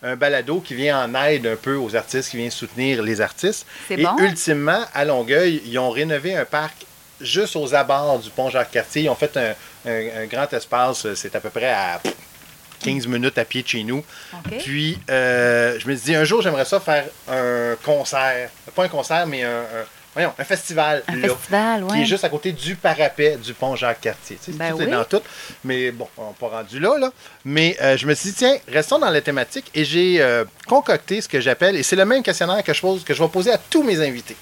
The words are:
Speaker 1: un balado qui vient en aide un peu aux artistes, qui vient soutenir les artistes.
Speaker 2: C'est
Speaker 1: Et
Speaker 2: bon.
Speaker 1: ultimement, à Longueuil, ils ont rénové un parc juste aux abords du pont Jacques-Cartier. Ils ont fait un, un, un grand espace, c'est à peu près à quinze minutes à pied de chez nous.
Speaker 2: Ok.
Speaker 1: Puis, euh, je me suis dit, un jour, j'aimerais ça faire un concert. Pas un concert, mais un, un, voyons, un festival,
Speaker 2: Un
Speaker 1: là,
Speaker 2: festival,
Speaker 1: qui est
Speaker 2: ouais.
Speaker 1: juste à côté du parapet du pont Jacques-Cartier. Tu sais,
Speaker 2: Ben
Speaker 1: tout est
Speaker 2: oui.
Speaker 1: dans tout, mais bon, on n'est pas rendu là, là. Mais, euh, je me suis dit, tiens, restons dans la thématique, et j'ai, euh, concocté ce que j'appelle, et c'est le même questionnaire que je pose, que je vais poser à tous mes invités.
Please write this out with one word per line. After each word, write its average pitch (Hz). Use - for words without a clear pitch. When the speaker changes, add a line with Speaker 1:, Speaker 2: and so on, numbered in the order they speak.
Speaker 1:
un 127
balado 143
qui 131
vient 139
en 117
aide 143
un 110
peu 135
aux 117
artistes, 131
qui 123
vient 120
soutenir 123
les 107
artistes. 175
Speaker 2:
C'est 185
Speaker 1:
Et 151
Speaker 2:
bon. 180
Speaker 1:
ultimement, 165
à 143
Longueuil, 147
ils 117
ont 127
rénové 151
un 147
parc 151
juste 180
aux 139
abords 139
du 110
pont 135
Jacques-Cartier. 123
Ils 151
ont 123
fait 147
un, 113
un, 113
un -
grand 127
espace, 120
c'est -
à 107
peu -
près 123
à 90
quinze 135
minutes 123
à 113
pied 127
de -
chez 113
nous. 131
Speaker 2:
Ok. 180
Speaker 1:
Puis, 147
euh, 123
je 104
me 135
suis 120
dit, 160
un 156
jour, 208
j'aimerais 147
ça 196
faire 147
un 123
concert. 131
Pas 185
un 185
concert, 170
mais 135
un, 120
un, 113
voyons, 165
un -
festival, 156
Speaker 2:
Un 170
Speaker 1:
là, 127
Speaker 2:
festival, 202
Speaker 1:
qui 202
est 294
Speaker 2:
ouais. -
Speaker 1:
juste 196
à 170
côté 151
du 165
parapet 151
du 117
pont 135
Jacques-Cartier. 113
Tu -
sais, 151
Speaker 2:
Ben 165
Speaker 1:
tout 160
est 156
Speaker 2:
oui. 254
Speaker 1:
dans 117
tout, 196
mais 127
bon, 117
on 110
n'est 104
pas 120
rendu 110
là, 240
là. 262
Mais, 156
euh, 135
je 117
me 147
suis 185
dit, 196
tiens, 262
restons 156
dans 262
la 151
thématique, 139
et 156
j'ai, 170
euh, 120
concocté 190
ce -
que 135
j'appelle, 151
et 143
c'est 180
le 190
même 254
questionnaire 190
que 147
je -
pose, 185
que 143
je 147
vais 160
poser 185
à 214
tous -
mes 208
invités. 120